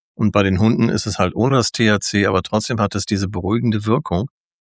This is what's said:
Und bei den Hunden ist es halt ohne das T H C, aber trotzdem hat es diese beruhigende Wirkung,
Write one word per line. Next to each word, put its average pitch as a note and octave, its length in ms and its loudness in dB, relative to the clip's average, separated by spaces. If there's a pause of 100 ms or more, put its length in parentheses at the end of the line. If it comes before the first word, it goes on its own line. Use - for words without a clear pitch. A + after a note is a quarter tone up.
(140)
Und G#2 180 0
bei G#2 100 2
den F#2+ 160 0
Hunden A2+ 300 2
ist - 180 -4
es G2+ 140 -4
halt F#2 160 0
ohne C3+ 200 2
das A#2 140 0
T A2+ 180 0
H G#2 120 2
C, G2+ 260 0
aber F#2+ 160 2
trotzdem G#2+ 380 -2
hat G2+ 160 0
es G2+ 100 -4
diese G2 220 0
beruhigende G#2 560 -2
Wirkung, A2 440 -2 (340)